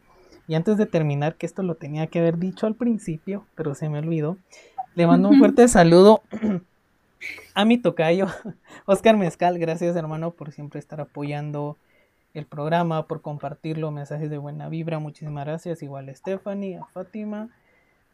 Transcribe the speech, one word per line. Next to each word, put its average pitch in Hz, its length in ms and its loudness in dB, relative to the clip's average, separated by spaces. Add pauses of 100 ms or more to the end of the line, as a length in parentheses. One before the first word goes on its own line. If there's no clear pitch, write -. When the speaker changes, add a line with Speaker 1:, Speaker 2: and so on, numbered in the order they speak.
(480)
Speaker 1:
Y 160 80 -4
antes 202 200 0
de 208 100 0
terminar, 151 500 -2
que 170 100 -8
esto 175 160 -8
lo 175 140 -4
tenía 156 320 -6
que 175 120 -4
haber 170 180 0
dicho 185 280 -4
al 214 80 -2
principio, 202 720 -6 (100)
pero 151 220 -6
se 156 120 -6
me 147 120 -6
olvidó, 160 380 -4 (580)
le 170 100 4
mando 175 220 6
un 294 60 8
Speaker 2:
Ujú. 269 100 10
Speaker 1:
fuerte 240 240 6
saludo 185 640 8
<clears throat> - 1200 -8
a 202 100 2
mi 240 140 6
tocayo, 175 480 2
<laughs> - 600 -12
Oscar 196 300 4
Mezcal. 175 420 -2
Gracias, 170 380 -2
hermano, 160 340 -6
por 156 220 -16
siempre 147 260 -14
estar 151 220 -14
apoyando 147 760 -8 (580)
el 151 120 -12
programa, 160 600 -2
por 156 160 -10
compartirlo, 151 680 -8
mensajes 147 400 -8
de 151 80 -8
buena 147 300 -12
vibra. 160 320 -6
Muchísimas 147 440 -10
gracias. 160 380 -10
Igual 139 260 -14
a 139 60 -16
Stephanie, 196 640 -8
a 160 100 -16
Fátima. 214 600 -12 (640)